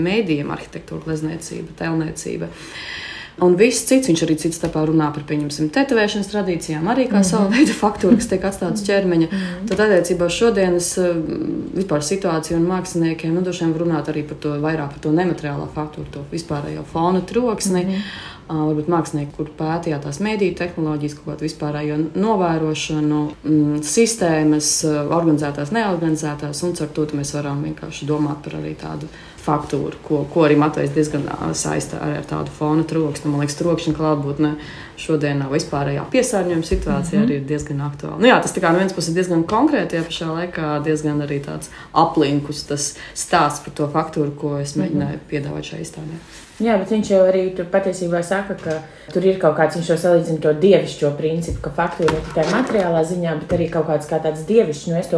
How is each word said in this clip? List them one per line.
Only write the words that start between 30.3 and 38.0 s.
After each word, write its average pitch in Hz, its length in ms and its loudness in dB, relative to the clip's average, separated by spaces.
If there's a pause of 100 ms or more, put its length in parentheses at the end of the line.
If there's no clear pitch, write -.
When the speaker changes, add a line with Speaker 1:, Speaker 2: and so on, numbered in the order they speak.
Speaker 1:
ko 170 80 4
arī 151 140 6
Matvejs 147 340 2
diezgan, 151 380 0
ā, - 260 -4
saista 151 480 -4
ar, 147 160 -2
ar - 100 -8
tādu 151 200 -4
fona 151 360 0
troksni. 156 460 -2
Man 143 100 0
liekas, 143 220 -2
trokšņa 165 340 2
klātbūtne 151 540 0 (480)
šodien 143 500 0
vispārējā 143 640 0
piesārņojuma 180 560 2
situācijā 185 540 0
Speaker 2:
Mhm. 220 80 4
Speaker 1:
arī 143 80 2
ir 135 120 -4
diezgan 147 320 -2
aktuāla. - 380 -6